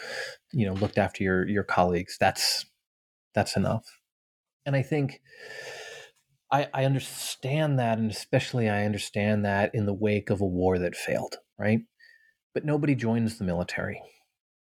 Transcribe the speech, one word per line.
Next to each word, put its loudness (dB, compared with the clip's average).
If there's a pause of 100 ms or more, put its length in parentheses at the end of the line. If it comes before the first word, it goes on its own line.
(520)
you 2
know, -2
looked -2
after 0
your, 2
your 0
colleagues, 0
that's, 0 (680)
that's 0
enough. -2 (640)
And 0
I 2
think -2 (1300)
I, 2
I 0
understand 0
that, 2
and 0
especially 0
I 2
understand 0
that 2
in 0
the 0
wake 0
of 2
a 2
war 2
that -2
failed, -4 (200)
right? 2 (760)
But -4
nobody 2
joins 0
the -4
military -2 (600)